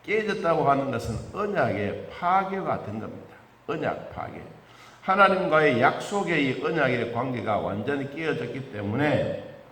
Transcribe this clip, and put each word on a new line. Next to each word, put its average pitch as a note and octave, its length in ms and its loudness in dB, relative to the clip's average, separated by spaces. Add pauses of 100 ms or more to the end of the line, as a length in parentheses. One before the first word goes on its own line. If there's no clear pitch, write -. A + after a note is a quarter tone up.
깨어졌다고 F3+ 640 2
하는 C3+ 220 2
것은 A2+ 260 -4 (180)
언약의 A#2+ 760 -2
파괴가 F#3 760 -2
된 G#2+ 160 -6
겁니다. - 360 -12 (300)
언약 D3 480 -4
파괴. E2 280 -8 (600)
하나님과의 F3 800 6
약속의 E3 680 2
이 A#2+ 160 -2
언약의 C3 500 0
관계가 A#2 460 -2
완전히 G#2+ 560 -2
깨어졌기 C3+ 580 -4
때문에 A2+ 720 0 (280)